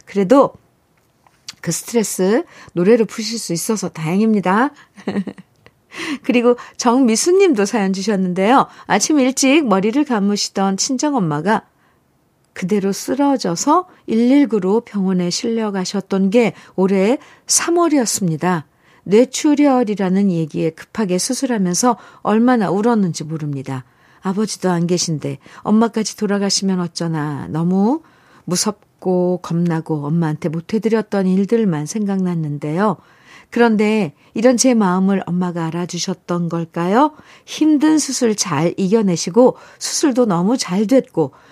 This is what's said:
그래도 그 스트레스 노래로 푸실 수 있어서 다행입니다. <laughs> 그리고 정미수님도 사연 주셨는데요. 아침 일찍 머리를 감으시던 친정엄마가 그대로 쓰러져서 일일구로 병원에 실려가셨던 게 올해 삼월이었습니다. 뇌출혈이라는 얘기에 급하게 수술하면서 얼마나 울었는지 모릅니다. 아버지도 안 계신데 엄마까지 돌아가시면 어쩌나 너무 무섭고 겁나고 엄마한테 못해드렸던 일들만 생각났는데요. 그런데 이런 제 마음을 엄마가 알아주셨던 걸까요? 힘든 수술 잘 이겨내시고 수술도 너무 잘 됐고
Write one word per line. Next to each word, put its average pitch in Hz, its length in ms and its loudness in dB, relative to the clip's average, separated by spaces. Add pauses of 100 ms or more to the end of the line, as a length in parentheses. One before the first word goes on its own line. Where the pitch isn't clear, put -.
그래도 202 480 4 (1080)
그 165 120 -6
스트레스 214 720 -2 (300)
노래로 208 320 4
푸실 220 340 -8
수 - 120 -8
있어서 190 360 -4
다행입니다. 202 840 0 (360)
<laughs> 196 40 -6 (1120)
그리고 240 340 2 (200)
정미수님도 254 880 2
사연 196 280 0
주셨는데요. 190 720 0 (200)
아침 247 320 0
일찍 262 480 2
머리를 214 380 2
감으시던 202 720 -2
친정엄마가 214 880 -2 (920)
그대로 196 400 -2
쓰러져서 277 920 -2 (200)
일일구로 226 760 2
병원에 185 500 -2
실려가셨던 196 1000 -2
게 226 240 2 (200)
올해 196 440 2 (280)
삼월이었습니다. 208 1200 0 (380)
뇌출혈이라는 214 1300 2
얘기에 165 400 -2
급하게 180 480 -4
수술하면서 226 800 -2 (260)
얼마나 226 480 2
울었는지 202 540 0
모릅니다. 143 600 -8 (360)
아버지도 190 500 -4
안 170 160 0
계신데 156 520 -4 (200)
엄마까지 220 580 0
돌아가시면 196 640 -2
어쩌나 156 680 -6
너무 190 520 0 (420)
무섭고 180 1000 -2
겁나고 160 640 -2
엄마한테 160 420 -2
못해드렸던 202 800 -2
일들만 185 600 0
생각났는데요. 175 1080 -4 (540)
그런데 214 640 2 (200)
이런 240 220 4
제 254 180 4
마음을 190 520 2
엄마가 175 400 -4
알아주셨던 175 800 -6
걸까요? 180 640 0 (320)
힘든 311 540 2
수술 247 360 -2
잘 165 420 -2
이겨내시고 196 800 2 (220)
수술도 247 480 0
너무 190 320 0
잘 196 280 -2
됐고 190 460 0 (200)